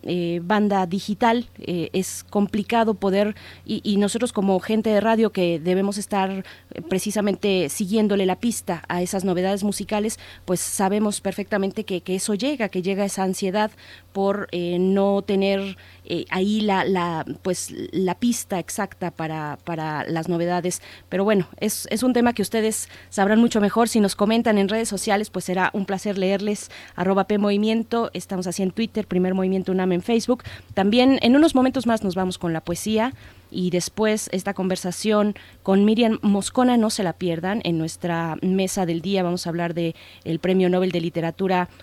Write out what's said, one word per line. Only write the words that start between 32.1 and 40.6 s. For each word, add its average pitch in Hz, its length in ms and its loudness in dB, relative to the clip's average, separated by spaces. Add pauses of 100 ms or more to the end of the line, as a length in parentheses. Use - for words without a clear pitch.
vamos 185 220 -2
con 170 160 -2
la 160 80 -4
poesía. 214 540 -2 (380)
Y 180 180 -2
después 214 600 0
esta 190 240 -4
conversación 202 800 0 (300)
con 196 200 6
Miriam 220 380 4
Moscona, 240 540 2
no 220 120 4
se 220 140 -4
la 170 120 -2
pierdan. 180 500 -2
En 170 140 0
nuestra 165 640 -4
mesa 190 440 0
del 165 140 -2
día 185 240 0
vamos 175 200 -2
a 175 60 -4
hablar 170 240 -2
de 165 220 -2 (280)
el 165 140 -2
Premio 185 300 2